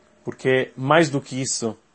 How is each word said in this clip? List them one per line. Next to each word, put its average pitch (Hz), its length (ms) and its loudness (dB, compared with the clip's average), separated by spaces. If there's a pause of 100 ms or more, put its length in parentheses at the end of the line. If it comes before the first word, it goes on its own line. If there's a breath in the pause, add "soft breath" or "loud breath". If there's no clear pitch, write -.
(240)
porque 131 520 -2
mais 147 340 4
do 135 100 -4
que 131 200 -10
isso 117 360 -6 (180)